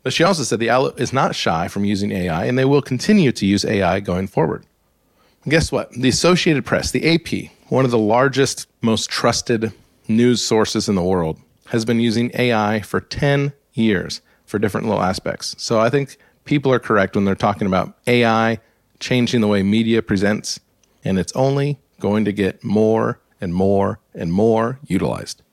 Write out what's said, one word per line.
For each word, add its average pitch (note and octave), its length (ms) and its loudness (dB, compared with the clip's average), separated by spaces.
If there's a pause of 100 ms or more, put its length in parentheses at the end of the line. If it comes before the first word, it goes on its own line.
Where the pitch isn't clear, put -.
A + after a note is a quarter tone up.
But C3 120 -4
she D#3+ 100 2
also E3+ 200 2
said A2 160 -2
the A#2 100 0
outlet C3 300 0
is B2 140 -4
not C#3+ 220 0
shy F2+ 320 -2
from G2+ 180 -4
using G2+ 260 -2
A F2+ 180 -2
I, E2 160 -2
and B2 120 0
they C3 80 2
will C#3 160 4
continue D3+ 500 2
to - 140 -4
use G2 200 2
A G2+ 160 0
I F#2 180 2
going F#2+ 280 -4
forward. - 380 -2 (800)
And C3 80 -4
guess D#3+ 200 0
what? G#2+ 200 -4
The B2 180 0
Associated D#3+ 560 2
Press, - 260 -2
the - 140 -2
A E3 140 2
P, - 320 -8 (180)
one C3 160 2
of B2 60 0
the A#2+ 80 2
largest, B2+ 680 2 (140)
most A2+ 280 0
trusted A2+ 640 -2 (360)
news A#2 360 2
sources A2 460 0
in G2+ 60 2
the F2 80 0
world, F2 360 -2 (280)
has A2+ 180 -2
been A#2 140 0
using A#2 340 0
A B2 180 0
I G#2+ 300 0
for F#2+ 180 -4
ten C#3+ 540 -2 (200)
years F#2+ 480 0 (220)
for - 140 -8
different G#2+ 300 -2
little G2+ 160 0
aspects. - 560 -4
So A2+ 200 0
I A#2 120 2
think C#3 260 -2 (280)
people C#3 260 0
are A#2+ 80 2
correct G2+ 360 0
when G2+ 100 2
they're F#2+ 100 2
talking G2+ 320 -2
about F#2+ 280 -2 (120)
A A#2+ 180 2
I A2+ 340 2 (400)
changing B2 420 0
the G#2 60 2
way G2+ 140 2
media A2 400 2
presents, G2+ 580 -2 (440)
and F#3+ 160 0
it's - 140 -6
only C#3 460 -2 (200)
going G#2 260 0
to G#2 60 0
get G2 320 -2
more A2 560 0 (220)
and F2 120 -6
more G2 460 0 (140)
and E2+ 180 -6
more A2+ 540 0
utilized. E2 560 -4 (120)